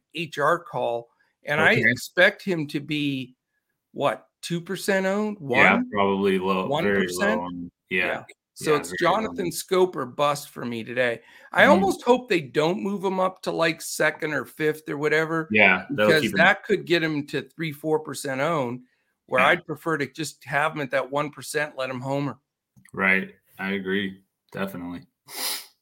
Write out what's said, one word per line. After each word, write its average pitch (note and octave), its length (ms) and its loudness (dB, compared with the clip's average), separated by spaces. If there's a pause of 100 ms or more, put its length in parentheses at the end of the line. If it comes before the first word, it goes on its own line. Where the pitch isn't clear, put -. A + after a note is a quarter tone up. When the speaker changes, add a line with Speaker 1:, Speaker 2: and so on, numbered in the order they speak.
(140)
Speaker 1:
H D3+ 240 -10
R D#3 220 2
call. A#2+ 500 -6 (360)
And D3 140 -2
I E3+ 120 6
Speaker 2:
Okay. A#2 180 4
Speaker 1:
expect F3+ 540 2
him E3 240 -2
to D3 120 -4
be, C#3 560 -4 (580)
what, B2+ 340 -2 (160)
two E3+ 180 -6
percent F#3+ 460 -2
owned? G#3 340 -2
Speaker 2:
Yeah, B2 360 4
Speaker 1:
One? B3 120 -2
Speaker 2:
probably G2 480 2
low, F#2 260 0
very A#2+ 60 -4
Speaker 1:
One D3 160 -2
percent? G3+ 540 0
Speaker 2:
low - 80 -8
owned. - 240 -10 (180)
Yeah. F#3 160 0
Speaker 1:
Yeah. - 180 -4 (300)
So - 200 0
Speaker 2:
Yeah, D3 40 2
Speaker 1:
it's C#3+ 120 -6
Speaker 2:
very F#3 120 -8
low E3+ 200 4
Speaker 1:
Jonathan F#3+ 240 -4
Speaker 2:
owned. E3+ 80 -4
Speaker 1:
Schoop F#3 420 0
or C#3 100 -4
bust C#3+ 440 -2
for - 140 -12
me A#2 200 -6
today. A#2+ 380 -2 (320)
I F#3 120 6
Speaker 2:
Hmm. C4+ 60 8
Speaker 1:
almost F#4 320 4
hope B3 260 2
they F3 120 2
don't D#3 420 0
move G3 200 -4
him F#3+ 160 -2
up F#3 220 -2
to, F3 100 -4
like, E3 300 0
second D#3 520 -2
or C3 120 -4
fifth D3+ 440 -4
or D3+ 100 -6
whatever, D#3 500 0
Speaker 2:
Yeah, F#3+ 400 4
that'll G#2+ 160 2
Speaker 1:
because D3+ 160 6
Speaker 2:
keep G#2+ 120 -2
him G2 40 -2
Speaker 1:
that F#3+ 260 4
could E3+ 220 -2
get E3 160 2
him D3+ 260 -4
to C3+ 140 -6
three, D#3 300 -8
four D#3 280 -2
percent C3+ 420 -6
owned, C3+ 400 -2 (460)
where B2+ 140 2
Speaker 2:
Yeah. C3+ 60 6
Speaker 1:
I'd E3+ 180 2
prefer D#3 320 -4
to C#3+ 80 -2
just - 380 -10
have C#3+ 300 -2
him D3+ 80 -6
at C3 100 -6
that C3 180 -2
one D3 220 -4
percent, D3 460 -8
let C3 120 -4
him B2+ 100 -8
homer. C3+ 380 -4 (560)
Speaker 2:
Right. F#2+ 400 2 (240)
I F#2+ 140 -6
agree. F#2+ 500 -4 (300)
Definitely. F#2 500 -8 (800)